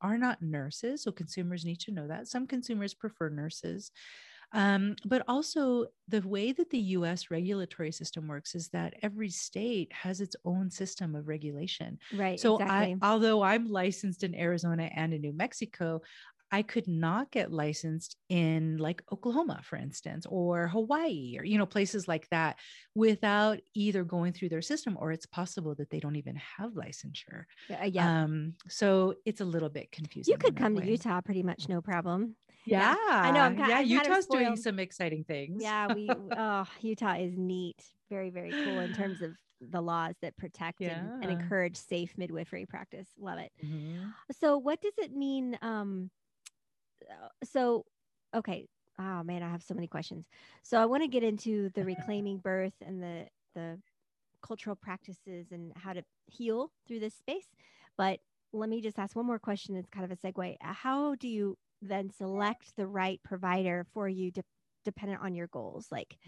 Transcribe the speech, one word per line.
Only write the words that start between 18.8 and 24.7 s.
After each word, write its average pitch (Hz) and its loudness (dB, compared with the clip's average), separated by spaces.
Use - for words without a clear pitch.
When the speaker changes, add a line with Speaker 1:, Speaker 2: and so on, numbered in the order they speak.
Speaker 1:
Oklahoma, 247 0
for - -8
instance, 143 -8
or 175 2
Hawaii, 220 0
or, - -6
you 208 4
know, 202 6
places 196 0
like 160 0
that 160 2
without 214 6
either 202 2
going 175 0
through 175 -2
their 165 0
system, 262 -2